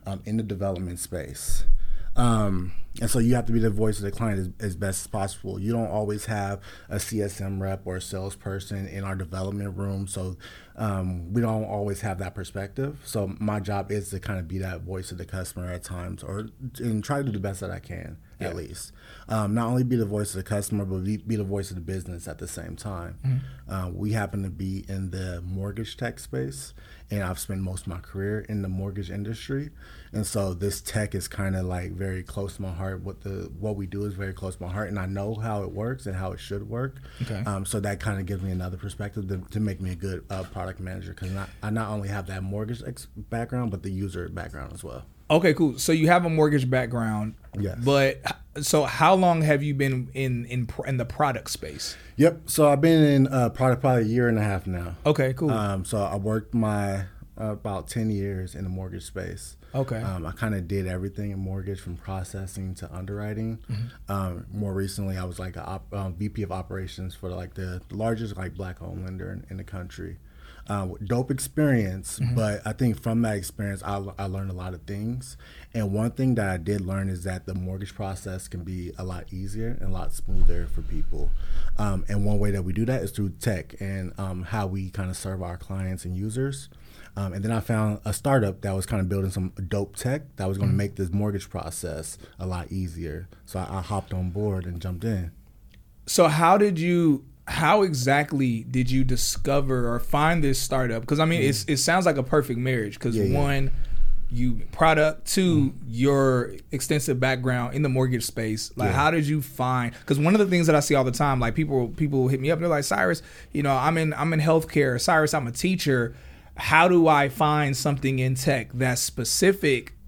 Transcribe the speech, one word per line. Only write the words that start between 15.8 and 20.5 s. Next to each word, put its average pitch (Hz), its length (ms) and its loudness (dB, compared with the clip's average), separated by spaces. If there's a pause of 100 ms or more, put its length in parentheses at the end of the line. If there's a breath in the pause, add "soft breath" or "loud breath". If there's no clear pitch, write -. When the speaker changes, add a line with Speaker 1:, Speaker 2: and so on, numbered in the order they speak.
Speaker 1:
times, 90 400 -8
or, 104 240 -8 (320)
and 110 240 -2
try 143 140 -2
to 139 80 -2
do 120 80 -2
the 101 60 -4
best 98 200 -4
that 92 120 -6
I 90 80 -8
can, 85 360 -12 (240 soft breath)
at - 120 -6
Speaker 2:
Yeah. - 20 -6
Speaker 1:
least. 85 400 -12 (340 loud breath)
Um, 107 260 0
not 113 140 0
only 127 160 2
be 127 140 2
the 113 80 2
voice 104 240 -2
of - 80 -8
the 92 60 -6
customer, 101 420 -2